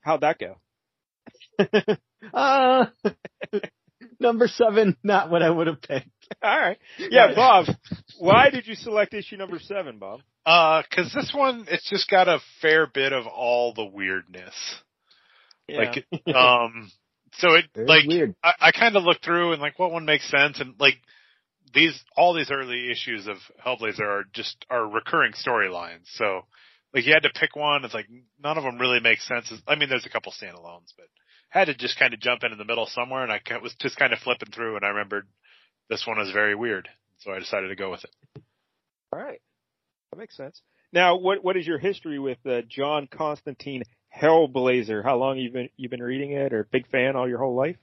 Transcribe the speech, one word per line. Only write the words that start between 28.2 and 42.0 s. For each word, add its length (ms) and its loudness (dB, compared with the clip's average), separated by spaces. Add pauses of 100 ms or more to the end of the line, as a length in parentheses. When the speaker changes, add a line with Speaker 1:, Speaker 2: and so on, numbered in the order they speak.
Speaker 3:
none 160 -4
of 60 -8
them 160 -8
really 220 0
make 180 2
sense. 320 -8 (160)
I 80 2
mean, 140 -4
there's 160 -4
a 40 -18
couple 220 -8
standalones, 640 -20
but 120 -20 (420)
had 160 2
to 100 -4
just 240 -8
kinda 180 2
jump 260 -4
in, 80 -4
in 60 -16
the 80 -14
middle 220 -4
somewhere, 340 -6
and 100 -4
I 60 -2
ki-, 240 -8
was 180 -14
just 180 -6
kinda 200 0
flipping 340 -6
through, 240 -8
and 80 -6
I 60 -2
remembered 380 -6 (600)
this 180 -6
one 140 -6
is 120 -6
very 240 0
weird, 340 -6 (300)
so 120 -14
I 80 -10
decided 280 -6
to 80 -10
go 160 -8
with 120 -14
it. 380 -20 (720)
Speaker 1:
All 80 -10
right. 200 -16 (720)
That 60 -18
makes 180 -20
sense. 260 -18 (300)
Now, 260 4
what, 260 -2
what 120 0
is 120 -4
your 100 -4
history 420 -6